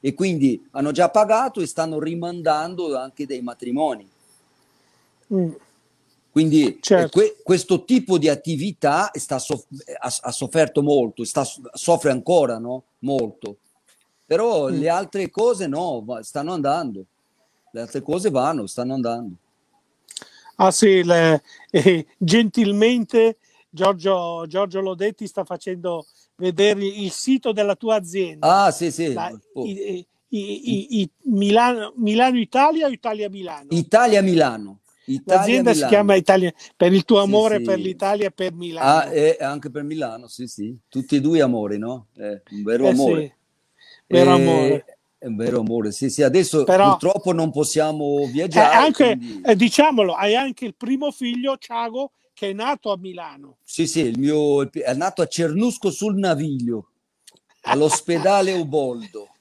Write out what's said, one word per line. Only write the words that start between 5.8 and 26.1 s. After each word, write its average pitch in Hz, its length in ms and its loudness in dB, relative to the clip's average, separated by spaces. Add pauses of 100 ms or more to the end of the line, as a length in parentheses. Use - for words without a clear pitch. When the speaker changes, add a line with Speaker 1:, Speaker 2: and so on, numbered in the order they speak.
Speaker 1:
Quindi, 151 500 2
Speaker 2:
Certo. 170 400 2
Speaker 1:
eh, 214 120 2
que-, - 100 -18
questo 180 420 0
tipo 220 340 2
di 151 100 2
attività 160 880 -2
sta 139 240 -8
soff-, 127 280 -8 (320)
ha, 123 240 -8
ha 123 100 -8
sofferto 151 500 0
molto, 131 420 0
sta, 135 200 -2 (280)
soffre 165 380 0
ancora, 131 480 0
no? 123 260 -10 (160)
Molto. 120 560 -6 (680)
Però 175 460 0
Speaker 2:
Mm. 135 80 -2
Speaker 1:
le 151 100 -2
altre 185 420 -4
cose 208 360 -2
no, 143 380 -6
va-, 113 180 -10
stanno 147 300 -8
andando. 139 520 -4 (680)
Le 113 80 -12
altre 131 220 -8
cose 180 280 -2
vanno, 135 360 -2
stanno 123 280 -8
andando. 117 400 -6 (1200)
Speaker 2:
Ah 190 140 4
sì, 190 340 4
le, 165 380 4 (280)
eh, 165 360 4 (120)
gentilmente 220 1200 2 (320)
Giorgio, 175 800 -2
Giorgio 185 320 -4
Lodetti 196 460 -6
sta 180 180 -8
facendo 175 600 -10 (300)